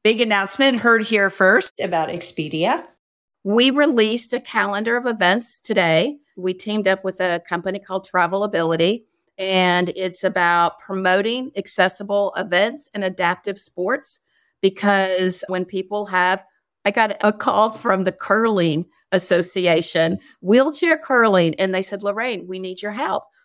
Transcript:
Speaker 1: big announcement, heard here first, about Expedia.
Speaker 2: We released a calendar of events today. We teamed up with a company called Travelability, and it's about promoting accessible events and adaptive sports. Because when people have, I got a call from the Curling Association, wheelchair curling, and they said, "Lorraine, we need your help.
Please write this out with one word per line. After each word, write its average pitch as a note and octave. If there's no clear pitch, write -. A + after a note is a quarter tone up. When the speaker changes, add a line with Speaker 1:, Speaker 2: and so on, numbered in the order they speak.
Speaker 1:
big A3
announcement, A3+
heard A3+
here G#3
first, G3
about E3+
Expedia. E3+
Speaker 2:
We A#3
released A#3+
a B3
calendar G#3+
of B3
events G#3+
today. F#3
We F#3
teamed G#3
up F#3+
with F#3
a F3
company F3
called F#3+
Travelability, F3
and F3+
it's F#3
about F3
promoting G3+
accessible G3+
events G3+
and G3+
adaptive F#3
sports. G#3+
Because F#3+
when F#3
people G3+
have, F#3
I G#3
got G#3+
a G#3+
call G#3+
from F#3+
the F3+
Curling F#3+
Association, E3+
wheelchair C#4+
curling, G#3
and F#3+
they F#3
said, G3+
"Lorraine, G3+
we F#3
need F#3
your G#3
help. C#4+